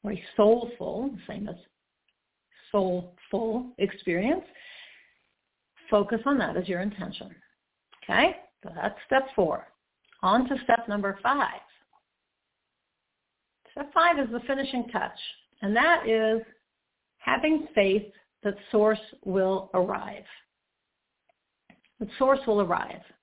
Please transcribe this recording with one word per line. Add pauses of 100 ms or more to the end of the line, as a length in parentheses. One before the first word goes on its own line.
or
a (140)
soulful,
the
same
as (1160)
soulful
experience, (1400)
focus
on
that
as
your
intention. (680)
Okay? (260)
So
that's (120)
step
four. (540)
On
to
step
number
five. (2000)
Step
five
is
the
finishing
touch, (440)
and
that
is (800)
having
faith (400)
that (160)
Source (240)
will
arrive. (1700)
That
Source
will
arrive. (220)